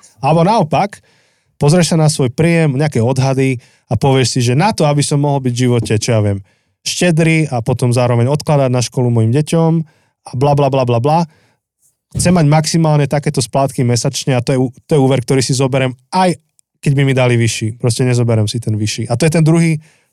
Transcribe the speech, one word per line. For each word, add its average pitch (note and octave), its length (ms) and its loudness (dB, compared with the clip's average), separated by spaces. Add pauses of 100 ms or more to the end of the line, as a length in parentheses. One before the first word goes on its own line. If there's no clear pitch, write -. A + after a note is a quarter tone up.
(220)
Alebo D#3+ 240 2
naopak, F#3+ 560 -2 (560)
pozrieš D#3 340 2
sa E3+ 60 0
na D#3 80 2
svoj D3 240 0
príjem, D#3+ 480 0
nejaké D3 240 -2
odhady C3 560 -2 (320)
a A#2 80 -2
povieš C3+ 400 0
si, - 20 0
že B2 140 0
na F3+ 160 2
to, F#3+ 160 0
aby C#3+ 160 0
som C#3+ 160 -2
mohol C#3+ 240 -2
byť B2+ 100 -2
v A#2+ 140 -2
živote, A#2 320 0
čo A#2 160 -2
ja A2 80 2
viem, G2+ 240 -4 (400)
štedrý D#3+ 640 0
a B2+ 100 -4
potom B2 300 -2
zároveň A#2+ 400 0
odkladať C#3+ 400 0
na B2+ 80 0
školu B2 320 -2
mojim A2+ 240 0
deťom D#3+ 380 0 (500)
a - 160 -12
bla, C#3+ 160 2
bla, C#3 160 2
bla, C3 160 0
bla, A#2+ 160 0
bla. D#3 240 0 (880)
Chcem - 160 0
mať F3 160 4
maximálne D3+ 640 2
takéto C#3+ 320 -2
splátky C3+ 400 -2
mesačne B2 560 -2
a - 20 -2
to C#3+ 140 -2
je B2+ 80 0
ú-, B2+ 100 -4 (140)
to - 80 0
je D3 80 4
úver, C3 160 2
ktorý C3 240 0
si C#3+ 100 -2
zoberiem, C3 400 -2 (220)
aj F#3+ 240 0 (400)
keď D3 160 -2
by C#3 80 2
mi C3+ 160 2
dali B2 160 2
vyšší. A2+ 480 -2
Proste B2 240 0
nezoberiem A#2 400 0
si A2+ 160 -6
ten G#2+ 160 -4
vyšší. G#2+ 320 -6
A A#2+ 80 -4
to E3+ 80 2
je D#3 80 0
ten E3 80 2
druhý, D#3+ 400 2 (300)